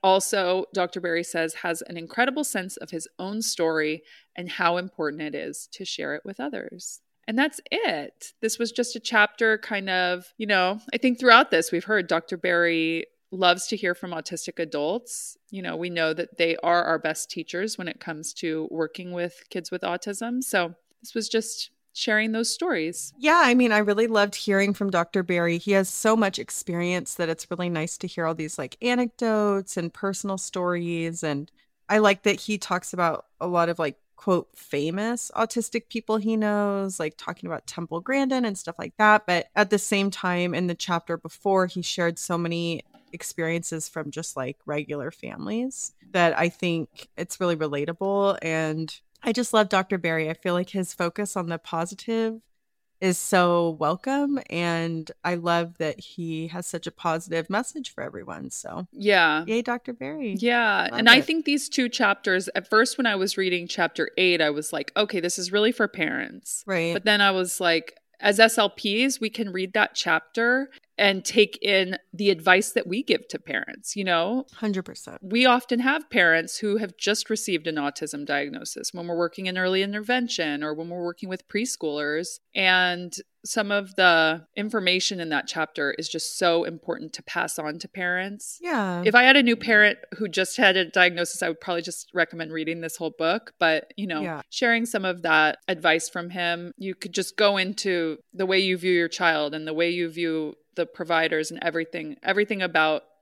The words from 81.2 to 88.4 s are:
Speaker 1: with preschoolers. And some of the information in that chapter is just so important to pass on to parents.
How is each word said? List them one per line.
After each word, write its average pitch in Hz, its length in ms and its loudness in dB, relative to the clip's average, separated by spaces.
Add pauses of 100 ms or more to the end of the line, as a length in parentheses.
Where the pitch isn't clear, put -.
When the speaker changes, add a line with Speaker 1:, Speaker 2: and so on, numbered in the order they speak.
Speaker 1:
with 185 180 -8
preschoolers. 156 920 -4 (140)
And 180 580 2 (320)
some 208 280 -2
of 202 240 -2
the 165 500 6 (100)
information 196 640 0
in 165 100 -4
that 147 180 -2
chapter 156 500 -2
is 160 100 -6
just - 300 -6
so 170 260 4
important 165 500 -8
to - 100 -14
pass 170 340 -4
on 156 220 -6
to - 80 -14
parents. 185 720 -6